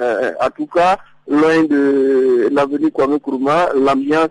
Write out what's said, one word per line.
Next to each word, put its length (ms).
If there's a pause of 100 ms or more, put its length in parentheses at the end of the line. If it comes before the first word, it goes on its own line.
euh, 400
en 80
tout 200
cas, 280 (320)
loin 360
de 840
l'avenue 420
Kwame 240
Nkrumah. 580
L'ambiance, 560